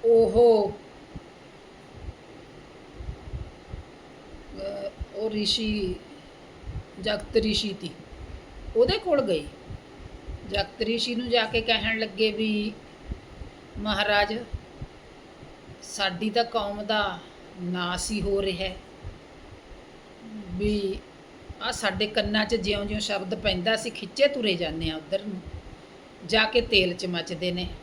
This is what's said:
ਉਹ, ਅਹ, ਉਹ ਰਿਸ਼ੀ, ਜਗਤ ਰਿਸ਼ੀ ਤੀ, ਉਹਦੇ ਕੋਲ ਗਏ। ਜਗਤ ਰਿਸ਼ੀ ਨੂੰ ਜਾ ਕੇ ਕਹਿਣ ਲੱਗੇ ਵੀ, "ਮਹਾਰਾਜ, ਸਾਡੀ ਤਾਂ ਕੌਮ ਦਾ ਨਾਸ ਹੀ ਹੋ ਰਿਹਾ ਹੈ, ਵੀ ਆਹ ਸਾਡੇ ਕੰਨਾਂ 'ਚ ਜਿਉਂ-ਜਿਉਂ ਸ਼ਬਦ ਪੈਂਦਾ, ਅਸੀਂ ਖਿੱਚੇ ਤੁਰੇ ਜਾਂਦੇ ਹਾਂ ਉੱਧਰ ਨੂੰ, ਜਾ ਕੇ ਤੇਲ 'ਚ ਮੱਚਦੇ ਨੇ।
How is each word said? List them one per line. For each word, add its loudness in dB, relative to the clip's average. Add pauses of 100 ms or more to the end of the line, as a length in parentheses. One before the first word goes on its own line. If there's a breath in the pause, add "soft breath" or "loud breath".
ਉਹ, 8 (3750)
ਅਹ, -8
ਉਹ 0
ਰਿਸ਼ੀ, 0 (1040)
ਜਗਤ -2
ਰਿਸ਼ੀ 2
ਤੀ, -8 (840)
ਉਹਦੇ 6
ਕੋਲ 2
ਗਏ। 2 (1040)
ਜਗਤ -2
ਰਿਸ਼ੀ 0
ਨੂੰ -2
ਜਾ 6
ਕੇ 0
ਕਹਿਣ 2
ਲੱਗੇ 2
ਵੀ, 0 (1040)
"ਮਹਾਰਾਜ, 2 (1400)
ਸਾਡੀ -2
ਤਾਂ 4
ਕੌਮ -2
ਦਾ 0 (420)
ਨਾਸ -2
ਹੀ 0
ਹੋ 2
ਰਿਹਾ -2
ਹੈ, -8 (1500)
ਵੀ -2 (640)
ਆਹ -2
ਸਾਡੇ 0
ਕੰਨਾਂ 2
'ਚ 0
ਜਿਉਂ-ਜਿਉਂ 0
ਸ਼ਬਦ -2
ਪੈਂਦਾ, 2
ਅਸੀਂ -4
ਖਿੱਚੇ 2
ਤੁਰੇ 2
ਜਾਂਦੇ -2
ਹਾਂ -4
ਉੱਧਰ -2
ਨੂੰ, -8 (840)
ਜਾ 6
ਕੇ 4
ਤੇਲ 4
'ਚ -6
ਮੱਚਦੇ -2
ਨੇ। -4 (160)